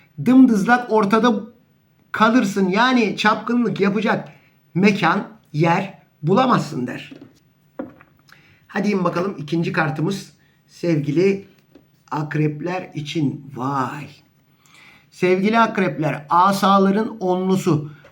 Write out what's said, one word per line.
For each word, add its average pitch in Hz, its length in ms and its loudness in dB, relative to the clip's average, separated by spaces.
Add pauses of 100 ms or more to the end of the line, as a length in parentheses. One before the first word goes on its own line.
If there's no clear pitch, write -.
(260)
dımdızlak 240 640 4
ortada 220 420 2 (800)
kalırsın. 208 580 2
Yani 226 480 0
çapkınlık 220 640 0
yapacak 196 500 0 (440)
mekan, 196 540 2 (260)
yer 170 460 0 (240)
bulamazsın 170 640 0
der. - 260 -14 (1500)
Hadi 202 220 -4
in 196 140 0
bakalım 175 340 -2
ikinci 170 360 -4
kartımız 165 600 -4 (340)
sevgili 170 800 0 (640)
akrepler 151 840 -4
için. 139 600 -6
Vay. 131 520 -6 (1040)
Sevgili 190 480 0
akrepler, 170 720 -2
asaların 196 880 2
onlusu. 185 720 0 (200)